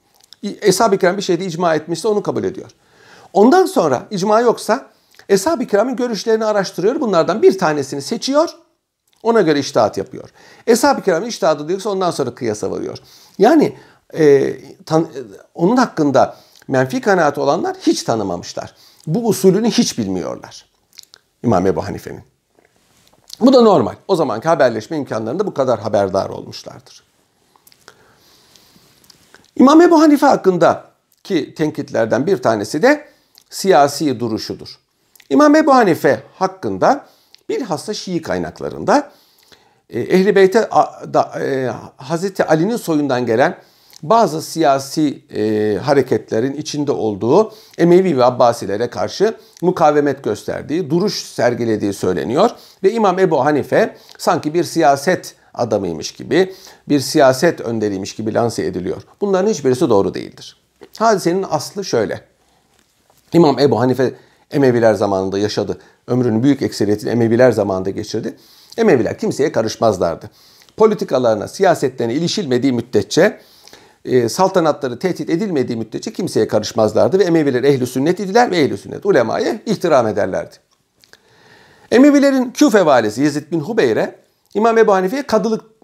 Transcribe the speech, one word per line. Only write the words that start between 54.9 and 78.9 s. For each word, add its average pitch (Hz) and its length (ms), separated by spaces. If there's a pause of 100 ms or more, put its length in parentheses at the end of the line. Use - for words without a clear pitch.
adamıymış 95 580
gibi, 180 420 (360)
bir 147 100
siyaset 135 640
önderiymiş 104 540
gibi 110 180
lanse 110 320
ediliyor. 90 360 (200)
Bunların 202 280
hiçbirisi 139 400
doğru 98 240
değildir. - 440 (400)
Hadisenin 196 520
aslı 165 360
şöyle. 101 360 (1120)
İmam 156 260
Ebu 123 200
Hanife 127 340 (380)
Emeviler 120 420
zamanında 98 460
yaşadı. 101 380 (300)
Ömrünün 120 360
büyük 139 180
ekseriyetini 104 480
Emeviler 117 420
zamanında 98 380
geçirdi. - 480 (400)
Emeviler 127 400
kimseye 156 340
karışmazlardı. 107 800 (480)
Politikalarına, 127 720
siyasetlerine 143 640
ilişilmediği 139 600
müddetçe, 120 680 (640)
e, 127 240
saltanatları 160 680
tehdit 170 300
edilmediği 151 480
müddetçe 113 360
kimseye 127 340
karışmazlardı 107 720
ve 202 40
Emeviler 147 400
ehl-i 131 240
sünnet 151 320
idiler 214 320
ve 180 60
ehl-i 135 200
sünnet - 280